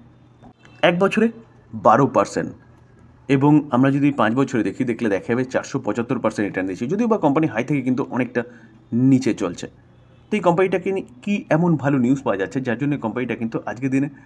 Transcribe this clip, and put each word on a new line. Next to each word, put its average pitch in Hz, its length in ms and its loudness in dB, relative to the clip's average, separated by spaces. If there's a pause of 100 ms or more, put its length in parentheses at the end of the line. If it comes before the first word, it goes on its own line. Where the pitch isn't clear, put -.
(840)
এক 175 160 2
বছরে 196 300 2 (460)
বারো 117 320 6
পার্সেন্ট - 460 0 (760)
এবং 143 420 4
আমরা 131 200 4
যদি 143 220 2
পাঁচ 113 220 0
বছরে 131 280 0
দেখি, 98 220 -4
দেখলে 117 240 -2
দেখা 95 200 -2
যাবে 120 160 0
চারশো 127 340 -4
পঁচাত্তর 113 400 -4
পার্সেন্ট 117 300 -2
রিটার্ন 92 200 -4
দিচ্ছে। 95 180 -6
যদিও 202 200 -2
বা 220 120 2
কোম্পানি 156 280 2
হাই 123 180 -2
থেকে 139 180 -2
কিন্তু 127 280 -2
অনেকটা 120 320 -2 (500)
নিচে 127 420 4
চলছে। 85 320 -6 (640)
তো 214 60 -2
এই 208 40 0
কোম্পানিটাকে 185 520 2
নিয়ে 190 140 -6 (160)
কী 202 280 -2
এমন 165 260 4
ভালো 139 220 0
নিউজ 131 240 2
পাওয়া 107 140 0
যাচ্ছে, 95 240 -2
যার 120 180 -2
জন্য 143 200 -2
কোম্পানিটা 117 360 -4
কিন্তু 117 320 -6
আজকের 123 240 -6
দিনে, 135 180 0 (180)